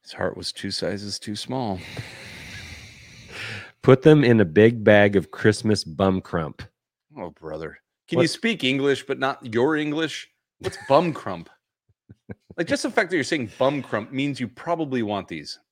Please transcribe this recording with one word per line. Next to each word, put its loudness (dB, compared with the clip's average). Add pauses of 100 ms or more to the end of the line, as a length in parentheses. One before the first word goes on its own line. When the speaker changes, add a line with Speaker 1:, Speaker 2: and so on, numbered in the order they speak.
Speaker 1:
His -20
heart -4
was -10
two -10
sizes -6
too -10
small. -6 (2000)
Speaker 2:
Put 6
them 8
in 6
a 6
big 6
bag 6
of 2
Christmas 0
bum 0
crump. -8 (540)
Speaker 1:
Oh, -10
brother. -12 (300)
Can -2
you 6
Speaker 2:
What? 2
Speaker 1:
speak -4
English, 0
but -6
not -4
your 2
English? -4 (320)
What's -8 (100)
bum 4
crump? -10 (600)
Speaker 2:
<laughs> -20 (280)
Speaker 1:
Like, -2
just -2
the -4
fact 0
that 0
you're 0
saying -4
bum 2
crump -6
means -4
you -4
probably -4
want -4
these. -12 (120)